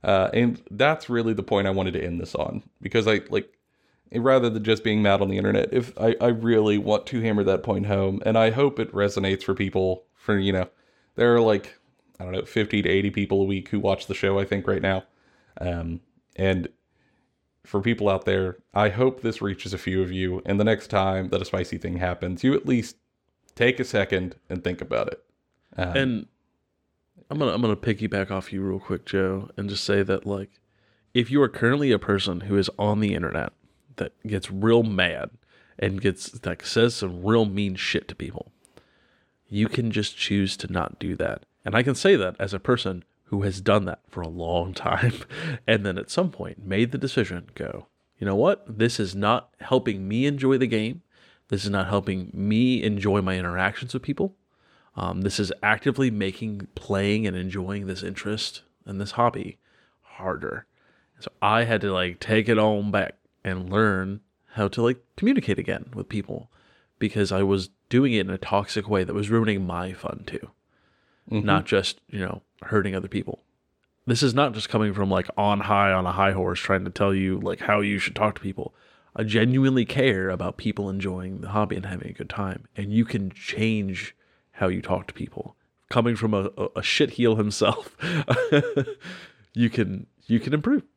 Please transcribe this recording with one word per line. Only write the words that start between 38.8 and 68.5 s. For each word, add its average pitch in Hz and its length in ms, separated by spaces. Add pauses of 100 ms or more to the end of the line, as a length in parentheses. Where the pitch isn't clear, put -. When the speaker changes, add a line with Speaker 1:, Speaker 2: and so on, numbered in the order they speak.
Speaker 2:
you 104 200
can 117 220
just 104 260
choose 101 400
to - 160
not 85 260
do 87 180
that. - 280 (200)
And 98 100
I 117 80
can 127 120
say 196 220
that 92 220
as 95 160
a 95 60
person 95 440 (200)
who 101 180
has 95 180
done 101 240
that 87 240
for - 140
a 82 60
long 87 460
<laughs> - 0
time, - 380 (560)
and 110 180
then 92 120
at - 120
some 180 200
point - 360
made 104 240
the 139 80
decision, 90 560
go, - 320 (320)
"You 98 80
know 98 80
what? 143 300 (140)
This 117 200
is 95 160
not 104 360 (100)
helping 101 480
me 117 180
enjoy 135 320
the 127 80
game. 113 360 (460)
This 98 160
is 104 60
not 98 180
helping 95 440
me 110 500
enjoy 104 380
my 95 180
interactions 92 560
with 127 80
people. 190 320 (600)
Um, 92 260
this 98 160
is 92 140 (100)
actively 123 480
making 104 640
playing 101 520
and 92 100
enjoying 92 500
this 92 160
interest 104 600 (240)
and 98 140
this 101 120
hobby 107 460 (440)
harder." - 640 (540)
So - 100 (120)
I 110 220
had 113 180
to, 98 100
like, 90 280
take 110 280
it 113 100
on 104 320
back 101 260 (280)
and 92 260
learn 98 500 (340)
how 104 140
to, 117 140
like, 123 220 (120)
communicate 220 420
again - 360
with 98 140
people, - 420 (480)
because 101 320
I 95 120
was 98 260 (220)
doing 127 220
it 107 80
in 92 100
a 95 80
toxic 101 500